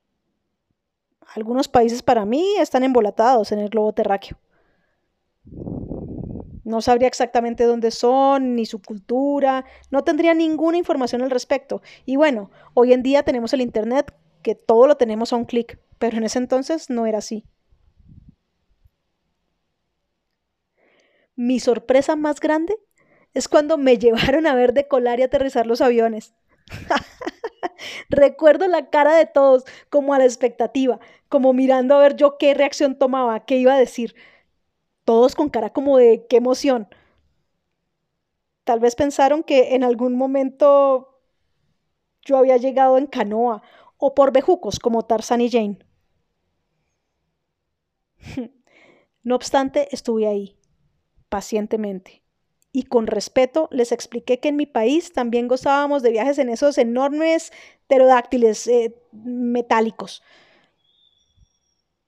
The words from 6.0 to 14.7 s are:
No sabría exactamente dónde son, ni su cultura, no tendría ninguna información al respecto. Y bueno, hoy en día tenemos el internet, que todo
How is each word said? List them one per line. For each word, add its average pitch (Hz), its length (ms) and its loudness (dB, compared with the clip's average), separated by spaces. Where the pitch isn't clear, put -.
No 220 200 -6
sabría 247 260 2
exactamente 240 560 -2
dónde 233 260 0
son, 262 640 0
ni 233 100 -2
su 220 160 -10
cultura, 262 840 -4
no 277 140 -2
tendría 330 300 2
ninguna 330 440 0
información 269 440 -4
al 269 100 -4
respecto. 247 500 -6
Y 254 100 -4
bueno, 269 380 0
hoy 247 180 4
en 254 100 4
día 277 220 2
tenemos 240 280 -4
el 262 80 0
internet, 240 540 -4
que 220 80 -2
todo 233 320 4